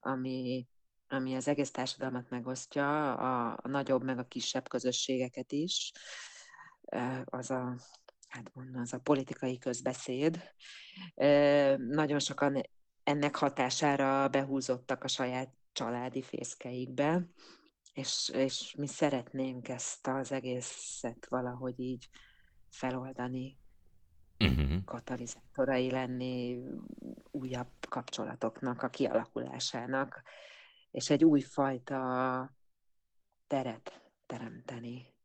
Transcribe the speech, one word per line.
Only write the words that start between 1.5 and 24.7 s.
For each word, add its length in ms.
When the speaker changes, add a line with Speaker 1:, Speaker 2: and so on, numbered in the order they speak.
Speaker 1:
társadalmat 600
megosztja, 840
a, 480
a 60
nagyobb 360
meg 140
a 60
kisebb 440
közösségeket 840
is. 400
Ö, 140
az 260
a, 260
hát 260
mondom, 260
az 120
a 60
politikai 600
közbeszéd. 920
Ö, 600
nagyon 420
sokan 440
ennek 320
hatására 920
behúzottak 760
a 40
saját 460
családi 500
fészkeikbe, 1040
és, 420
és 440
mi 80
szeretnénk 840
ezt 380
az 260
egészet 960
valahogy 520
így 280
feloldani, 880
Speaker 2:
Mhm. 460